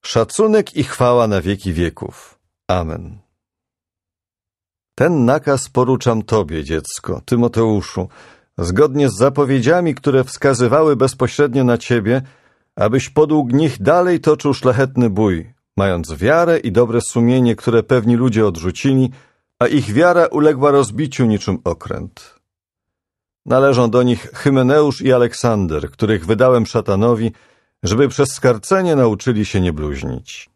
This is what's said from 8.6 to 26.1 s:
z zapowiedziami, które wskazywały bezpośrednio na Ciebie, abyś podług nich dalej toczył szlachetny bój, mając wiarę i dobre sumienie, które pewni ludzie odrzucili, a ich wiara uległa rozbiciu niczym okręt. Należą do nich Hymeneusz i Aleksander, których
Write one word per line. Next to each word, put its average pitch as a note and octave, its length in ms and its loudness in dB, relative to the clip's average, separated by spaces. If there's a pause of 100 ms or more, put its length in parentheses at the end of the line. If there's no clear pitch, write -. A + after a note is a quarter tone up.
z F#2+ 80 -6
zapowiedziami, C#3 760 0
które C3 280 0
wskazywały C3+ 720 2
bezpośrednio C3 680 -2
na A#2+ 140 2
Ciebie, A#2 440 -2 (540)
abyś B2 340 -2
podług D3+ 440 2
nich C#3+ 280 0
dalej F3 380 2
toczył D3+ 340 0
szlachetny C3 560 0
bój, F#2+ 440 -2 (240)
mając F2 360 -2
wiarę D#3+ 460 2
i A2+ 120 -4
dobre A2+ 300 2
sumienie, A#2+ 540 2
które A2+ 280 0
pewni A#2+ 320 0
ludzie A2 320 0
odrzucili, B2+ 640 -2 (480)
a A#2+ 80 2
ich C3+ 240 -2
wiara E3+ 340 4
uległa D3 460 2
rozbiciu C3 540 0
niczym G2+ 380 -2
okręt. - 760 -10 (1080)
Należą B2+ 440 2
do B2 140 2
nich B2 300 -2
Hymeneusz C#3 680 2
i B2+ 120 2
Aleksander, G#2+ 800 0
których G2+ 340 -2